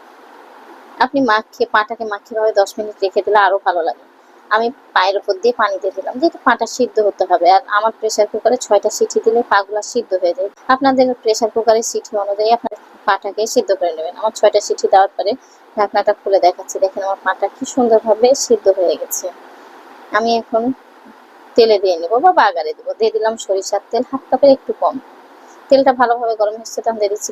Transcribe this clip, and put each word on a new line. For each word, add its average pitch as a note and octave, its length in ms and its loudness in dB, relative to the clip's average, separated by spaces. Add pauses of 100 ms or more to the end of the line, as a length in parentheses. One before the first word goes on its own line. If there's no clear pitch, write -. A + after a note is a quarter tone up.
(1040)
আপনি C#4 160 -2 (120)
মাখিয়ে, A3 420 -2
পাটাকে A3 400 -2
মাখিয়ে G#3+ 260 -10
ভাবে A3 200 2
দশ G3 180 2
মিনিট G#3+ 260 -8
রেখে F#3+ 220 -2
দিলে G#3 220 4
আরো G3 100 2 (100)
ভালো F3 200 0
লাগে। - 180 -8 (460)
আমি A3+ 160 2 (280)
পায়ের F#3+ 260 2
উপর G3+ 120 -4 (100)
দিয়ে A#3+ 180 2
পানি G3+ 200 0
দিয়ে F#3+ 160 -4
দিলাম, G3+ 220 -8
যেহেতু D#4+ 280 -2
পাটা A#3 180 0 (100)
সিদ্ধ - 200 -2 (120)
হতে F#3+ 220 -2
হবে। E3+ 260 2
আর F#3+ 60 2 (160)
আমার A3 220 0
প্রেসার A3 320 -2
কুকারে A3+ 340 0
ছয়টা - 320 2
সিটি - 280 -2
দিলে A3+ 140 2 (120)
পাগুলা G#3 300 0 (100)
সিদ্ধ A#3 200 -4 (100)
হয়ে F3 160 0
যায়। - 120 -6 (240)
আপনাদের C4 320 2 (180)
প্রেসার A3 320 0
কুকারের A3+ 360 2
সিটি A3 200 -8 (120)
অনুযায়ী G#3 340 0
আপনার - 180 -10 (320)
পাটাকে G3+ 340 -2 (120)
সিদ্ধ A3 160 0 (100)
করে F3 180 0
নেবেন। D#3+ 240 -8
আমার G#3+ 180 -2
ছয়টা G#3 280 4
সিটি - 260 -4
দেওয়ার G3 240 4
পরে F#3+ 140 -2 (460)
ঢাকনাটা G3+ 420 0
খুলে G3 260 0
দেখাচ্ছি। - 380 0
দেখেন, F#3+ 240 -4
আমার G3 180 -4
পাটা F#3+ 300 -2
কি - 80 -10 (100)
সুন্দরভাবে A3+ 540 2 (180)
সিদ্ধ A3 200 0 (120)
হয়ে E3 240 0
গেছে। - 240 -10 (920)
আমি A3+ 140 -2 (100)
এখন A3+ 200 -4 (920)
তেলে A3+ 280 6
দিয়ে F#3 180 2
নেবো G3 240 -2
বা F#4 60 8 (100)
বাগারে E3+ 360 0
দেবো। F#3 220 -10
দিয়ে A3 160 0
দিলাম A3 180 0 (120)
সরিষার G3 440 -4
তেল A#3+ 200 -2
হাফ C4+ 200 -8
কাপের C#4 280 4
একটু - 140 -10 (100)
কম। F3+ 140 0 (720)
তেলটা C4+ 240 4 (100)
ভালোভাবে A#3 400 0
গরম G#3+ 180 0
হচ্ছে, - 260 -12
তখন A3+ 160 -2
দিয়ে G3+ 120 0
দিচ্ছি G#3+ 180 -8